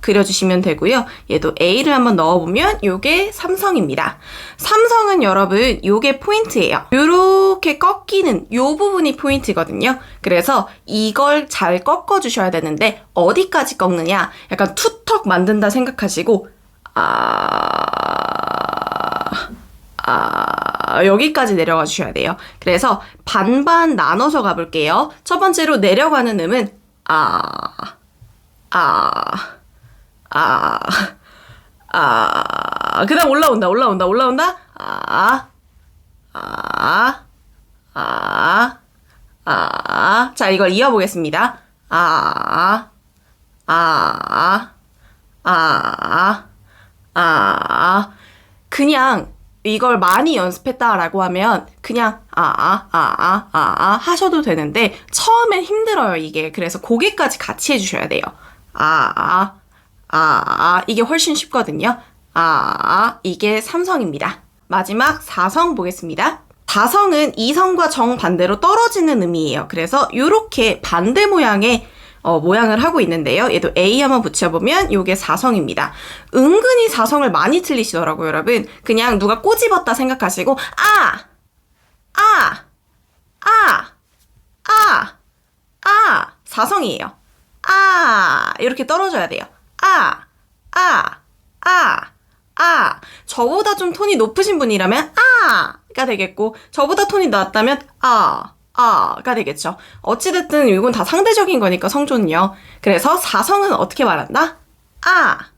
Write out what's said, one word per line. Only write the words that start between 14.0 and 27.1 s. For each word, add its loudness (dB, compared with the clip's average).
약간 -2
투턱 -2
만든다 2
생각하시고 -2
아... -4
아... -2
여기까지 2
내려가 2
주셔야 -6
돼요. -4
그래서 0
반반 2
나눠서 0
가볼게요. -2
첫 -2
번째로 2
내려가는 2
음은 -2
아... 0